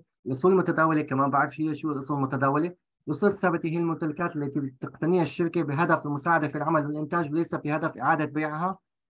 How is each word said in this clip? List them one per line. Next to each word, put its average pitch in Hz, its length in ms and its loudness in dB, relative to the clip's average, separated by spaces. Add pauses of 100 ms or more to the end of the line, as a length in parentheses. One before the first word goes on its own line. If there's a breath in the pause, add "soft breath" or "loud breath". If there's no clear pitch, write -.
(260)
الأصول 135 260 2
المتداولة 160 500 4
كمان 139 280 0
بعرف 143 260 2
شو 156 80 -4
هي، 151 120 -2
شو 151 160 -4
الأصول 139 260 -4
المتداولة. 139 580 0 (320)
الأصول 151 220 2
الثابتة 170 400 0
هي 165 80 -2
الممتلكات 165 580 -2
التي 139 440 -4
تقتنيها 170 440 0
الشركة 165 400 -2
بهدف 147 420 0
المساعدة 147 420 0
في - 100 -8
العمل 151 280 0
والإنتاج، 151 460 -4
وليس 165 240 -2
بهدف 151 420 -2
إعادة 151 280 2
بيعها، 156 520 -4 (400)